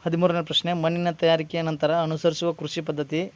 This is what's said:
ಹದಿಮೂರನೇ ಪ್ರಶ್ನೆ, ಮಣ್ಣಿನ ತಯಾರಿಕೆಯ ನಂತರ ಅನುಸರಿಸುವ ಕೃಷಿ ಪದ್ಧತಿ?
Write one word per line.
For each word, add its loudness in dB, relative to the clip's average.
ಹದಿಮೂರನೇ 2
ಪ್ರಶ್ನೆ, 0
ಮಣ್ಣಿನ 0
ತಯಾರಿಕೆಯ 0
ನಂತರ 0
ಅನುಸರಿಸುವ 0
ಕೃಷಿ -6
ಪದ್ಧತಿ? -4